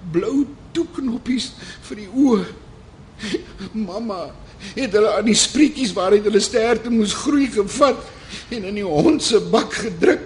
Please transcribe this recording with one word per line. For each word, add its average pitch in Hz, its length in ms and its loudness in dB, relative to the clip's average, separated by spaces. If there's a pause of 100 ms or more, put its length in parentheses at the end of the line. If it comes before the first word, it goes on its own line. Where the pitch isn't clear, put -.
(100)
blou 226 360 0 (260)
toeknoppies 262 800 -4 (300)
vir - 140 -14
die 208 180 -14
oë. 247 300 4 (1300)
Mamma 202 580 -8 (440)
het 226 180 -4
hulle 208 240 4
aan 208 120 0
die 208 80 4
sprietjies 262 560 2
waaruit 196 320 4
hulle 208 160 4
sterte 233 500 0
moes 220 220 2
groei 277 400 2
gevat 220 480 0 (480)
en 226 160 -8
in 196 100 -8
die 202 120 -4
hond 175 360 2
se 214 180 2
bak 175 320 0
gedruk. 196 540 0